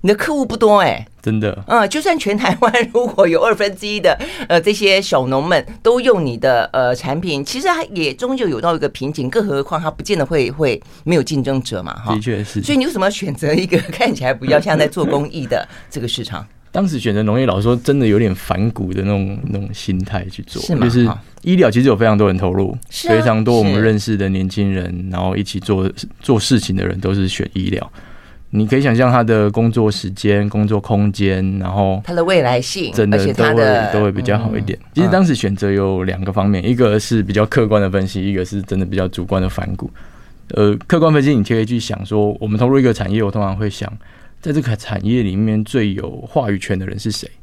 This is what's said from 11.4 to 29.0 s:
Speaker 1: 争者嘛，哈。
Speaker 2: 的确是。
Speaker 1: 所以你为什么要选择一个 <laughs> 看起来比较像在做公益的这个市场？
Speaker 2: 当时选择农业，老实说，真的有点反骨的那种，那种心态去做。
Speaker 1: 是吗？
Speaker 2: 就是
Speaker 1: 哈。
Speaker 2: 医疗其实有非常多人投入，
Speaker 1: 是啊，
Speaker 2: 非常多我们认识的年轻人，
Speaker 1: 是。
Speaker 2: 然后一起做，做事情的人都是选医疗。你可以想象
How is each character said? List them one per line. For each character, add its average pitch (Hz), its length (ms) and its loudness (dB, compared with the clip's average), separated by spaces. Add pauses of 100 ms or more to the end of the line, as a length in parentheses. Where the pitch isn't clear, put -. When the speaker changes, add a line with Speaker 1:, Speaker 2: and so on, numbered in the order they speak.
Speaker 1:
争 135 200 -2
者 95 200 -8
嘛， 80 120 -10
哈。 110 200 -4
Speaker 2:
的 104 60 -2
确 104 240 -4
是。 104 160 -6
Speaker 1:
所 294 140 -2
以 - 20 2
你 262 80 2
为 330 80 -4
什 226 80 -6
么 185 60 2
要 202 40 4
选 147 240 -8
择 151 200 -2
一 185 120 0
个 180 180 2
<laughs> - 60 -10
看 226 240 0
起 127 100 -8
来 127 100 0
比 135 120 -8
较 147 140 4
像 151 180 0
在 151 80 -2
做 147 200 -2
公 143 240 0
益 139 160 -8
的 - 200 -4 (220)
这 - 100 -12
个 120 80 -6
市 113 160 -6
场？ 95 240 -10 (240)
Speaker 2:
当 190 160 0
时 147 140 -2
选 107 140 0
择 107 80 2
农 107 180 2
业， 135 60 2
老 95 100 2
实 101 60 0
说， 120 120 4
真 139 240 2
的 123 80 2
有 104 120 4
点 107 160 2
反 98 380 -2
骨 92 200 -6
的 98 80 -2
那 98 80 -2
种， 98 360 -2
那 104 140 -4
种 101 140 -6
心 95 260 -4
态 95 320 -6
去 - 120 -14
做。 - 180 -14
Speaker 1:
是 170 140 -2
吗？ 127 100 2
Speaker 2:
就 120 60 4
是 120 180 4
Speaker 1:
哈。 - 100 -4 (220)
Speaker 2:
医 180 160 2
疗 147 140 6
其 117 100 2
实 135 80 6
有 107 80 4
非 113 80 2
常 107 140 4
多 104 80 6
人 92 100 2
投 92 160 0
入， 95 240 -2 (140)
Speaker 1:
是 - 180 -6
啊， - 60 6
Speaker 2:
非 113 80 4
常 110 200 2
多 120 140 4
我 110 60 6
们 104 200 4
认 110 160 4
识 107 200 -2
的 98 100 0
年 95 180 0
轻 98 240 0
人， 92 140 -2
Speaker 1:
是。 90 260 -6
Speaker 2:
然 90 80 -4
后 92 160 0
一 101 80 -2
起 101 160 -6
做， 95 320 0 (300)
做 117 180 2
事 107 220 2
情 95 160 -4
的 92 100 -2
人 92 140 -4
都 98 140 0
是 98 120 0
选 - 280 -4
医 92 160 -4
疗。 - 200 -6 (680)
你 107 120 2
可 131 80 2
以 139 40 4
想 135 140 2
象 123 160 4